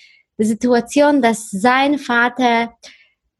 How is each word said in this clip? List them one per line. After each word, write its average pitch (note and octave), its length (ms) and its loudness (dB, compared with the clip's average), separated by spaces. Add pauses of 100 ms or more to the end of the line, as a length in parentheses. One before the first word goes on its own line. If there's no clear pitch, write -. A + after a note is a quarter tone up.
(380)
der G#3+ 80 -2
Situation, B3 760 0
dass A3+ 280 -2
sein C4 480 0
Vater A#3+ 760 -2 (640)